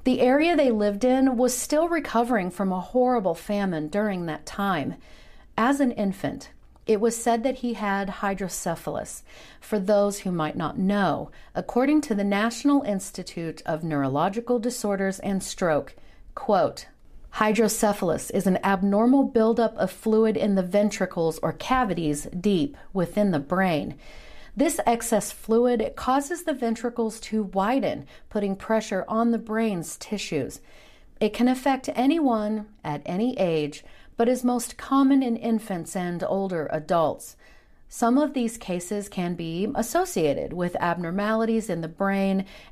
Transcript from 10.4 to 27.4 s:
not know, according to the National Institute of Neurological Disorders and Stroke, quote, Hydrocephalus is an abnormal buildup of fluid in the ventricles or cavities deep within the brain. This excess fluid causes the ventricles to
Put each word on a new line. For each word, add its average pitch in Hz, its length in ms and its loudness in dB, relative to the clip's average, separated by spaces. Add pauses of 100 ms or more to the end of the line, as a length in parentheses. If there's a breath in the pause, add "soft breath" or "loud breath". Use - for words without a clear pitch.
not 160 200 -4
know, 190 540 0 (240 loud breath)
according 285 480 2
to 233 120 -2
the 202 100 0
National 233 580 2
Institute 175 800 -6
of 165 200 -4
Neurological 165 720 0
Disorders 202 640 -2
and 196 220 -2
Stroke, - 520 -2 (400 soft breath)
quote, - 520 0 (480)
Hydrocephalus 208 1000 2
is 190 160 2
an 185 160 4
abnormal 202 580 4
buildup 226 540 2
of 185 160 -2
fluid 220 440 2
in 202 200 2
the 185 80 2
ventricles 185 720 0
or 160 140 -2
cavities 175 760 -2 (140)
deep 175 360 2 (160 loud breath)
within 196 380 2
the 156 80 2
brain. 175 560 0 (640 loud breath)
This 320 280 2
excess 233 460 0
fluid 240 640 2
causes 277 480 -2
the 311 120 -2
ventricles 233 640 -4
to 214 240 -2